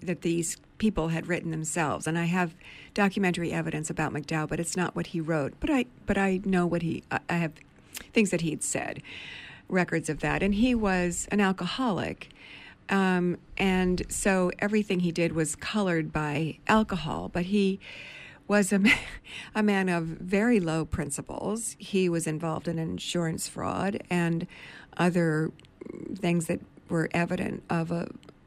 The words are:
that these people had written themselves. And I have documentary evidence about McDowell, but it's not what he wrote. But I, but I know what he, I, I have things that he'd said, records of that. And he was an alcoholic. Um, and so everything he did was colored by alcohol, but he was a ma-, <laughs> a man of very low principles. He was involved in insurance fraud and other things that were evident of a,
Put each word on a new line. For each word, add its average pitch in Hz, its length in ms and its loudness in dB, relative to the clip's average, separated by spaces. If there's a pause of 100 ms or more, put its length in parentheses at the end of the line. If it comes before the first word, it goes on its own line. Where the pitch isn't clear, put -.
that 175 180 -4
these 170 380 -2 (200)
people 180 300 2
had 165 180 -2
written 170 240 -2
themselves. 156 560 -2
And 165 120 0
I 170 80 0
have 175 280 0 (380)
documentary 190 600 2
evidence 160 360 -4
about 160 240 -2
McDowell, 151 360 -2
but 156 120 -4
it's - 160 -6
not 180 180 -2
what 170 140 -4
he 165 120 -4
wrote. 151 400 0
But 311 100 0
I, 254 160 2 (180)
but 202 140 2
I 190 260 2
know 185 220 4
what 170 160 0
he, 165 280 -2
I, - 100 0 (100)
I 175 60 0
have 165 160 -2 (600)
things 208 180 4
that 165 120 0
he'd 156 200 -2
said, - 400 -6 (640)
records 170 420 2
of 147 100 -4
that. 147 220 0
And 202 140 2
he 247 180 4
was 185 580 2
an 208 80 4
alcoholic. 185 880 0 (600)
Um, 185 500 2 (180)
and 185 520 2
so 185 500 2
everything 208 420 0
he 175 100 2
did 170 220 2
was 156 240 -2
colored 170 560 0
by 156 460 -2 (100)
alcohol, 165 640 2
but 175 140 0
he 196 340 2 (640)
was 202 260 4
a 202 60 6
ma-, 202 120 6 (320)
<laughs> - 320 -14
a 214 80 2
man 196 260 4
of 170 160 2
very 196 560 2
low 160 240 0
principles. 175 920 -6
He 185 300 2
was 165 180 0
involved 160 420 -2
in 170 100 -2
insurance 170 720 -2
fraud - 600 -2
and 170 360 0 (520)
other 165 520 2 (640)
things 170 300 2
that - 140 -2 (300)
were 165 240 0
evident 180 560 -2
of 165 200 0
a, 170 180 -2 (380)